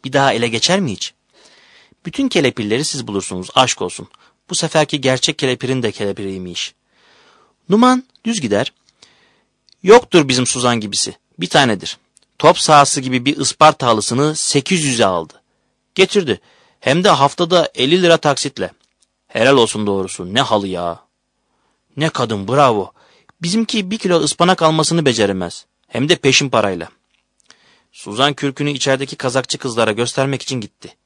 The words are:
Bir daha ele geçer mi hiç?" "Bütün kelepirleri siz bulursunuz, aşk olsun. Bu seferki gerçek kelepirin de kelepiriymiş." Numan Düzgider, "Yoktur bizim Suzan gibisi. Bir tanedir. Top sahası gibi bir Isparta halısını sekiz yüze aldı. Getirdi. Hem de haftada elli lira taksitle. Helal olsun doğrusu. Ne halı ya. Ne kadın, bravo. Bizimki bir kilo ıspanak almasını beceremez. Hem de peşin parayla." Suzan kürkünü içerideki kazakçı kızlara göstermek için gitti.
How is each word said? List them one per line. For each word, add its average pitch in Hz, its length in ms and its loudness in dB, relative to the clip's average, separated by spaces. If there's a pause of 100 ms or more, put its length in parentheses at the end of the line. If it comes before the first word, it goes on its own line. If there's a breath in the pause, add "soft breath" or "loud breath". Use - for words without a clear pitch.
Bir 131 80 -10
daha 139 200 4
ele 117 140 0
geçer 117 320 0
mi 151 120 -2
hiç?" - 220 -10 (920 soft breath)
"Bütün 262 240 -4
kelepirleri 123 560 0
siz 123 220 -8
bulursunuz, 95 480 -6
aşk 127 260 0
olsun. 101 260 -10 (420 soft breath)
Bu 175 60 -8
seferki 151 460 0
gerçek 131 380 0
kelepirin 127 440 -2
de 107 80 -2
kelepiriymiş." 95 840 -8 (960 soft breath)
Numan 254 340 2 (220)
Düzgider, 139 480 -2 (1120 soft breath)
"Yoktur 180 440 6
bizim 127 200 0
Suzan 120 320 -2
gibisi. 101 360 -8 (240)
Bir 175 100 -6
tanedir. 120 480 0 (420)
Top 165 200 4
sahası 147 420 4
gibi 127 240 -2
bir 147 120 -2
Isparta 147 500 2
halısını 120 480 0
sekiz 156 500 -2
yüze 117 200 2
aldı. 87 360 -4 (540)
Getirdi. 180 460 0 (380 soft breath)
Hem 160 240 0
de 202 60 6
haftada 165 680 2
elli 151 260 2
lira 165 160 6
taksitle. 139 540 -2 (560)
Helal 131 300 2
olsun 107 300 0
doğrusu. 95 460 -6
Ne 127 80 0
halı 107 260 0
ya. 87 320 -6 (1000)
Ne 156 120 -2
kadın, 110 380 -4
bravo. 120 440 2 (500 soft breath)
Bizimki 196 500 -2
bir 220 60 -6
kilo 175 220 2
ıspanak 175 420 2
almasını 160 440 2
beceremez. 98 600 0 (220)
Hem 131 220 -4
de 175 60 4
peşin 135 340 0
parayla." 98 400 -2 (1000 soft breath)
Suzan 131 420 -4
kürkünü 143 380 -4
içerideki 135 440 -2
kazakçı - 420 -4
kızlara 113 340 -2
göstermek 123 500 -2
için 127 200 -8
gitti. - 340 -18 (100)